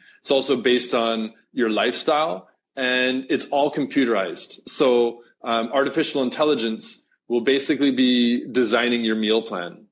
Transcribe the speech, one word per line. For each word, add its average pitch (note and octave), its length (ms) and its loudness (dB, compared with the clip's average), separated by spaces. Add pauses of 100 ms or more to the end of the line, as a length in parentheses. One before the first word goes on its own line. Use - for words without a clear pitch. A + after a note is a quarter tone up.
(200)
It's - 100 -4
also C3+ 260 2
based B2 380 0
on A2+ 400 -2 (180)
your A#2 160 0
lifestyle, D3+ 800 0 (280)
and B2+ 520 0
it's C3+ 220 -2
all C#3+ 200 0
computerized. A#2 960 -2
So, A#2+ 560 2 (220)
um, A#2 280 -2
artificial C#3 500 0
intelligence A#2+ 800 -2 (240)
will A#2+ 140 0
basically C#3 480 2
be B2 600 2
designing A#2+ 540 0
your A2 120 0
meal A2 260 0
plan. F2 500 -10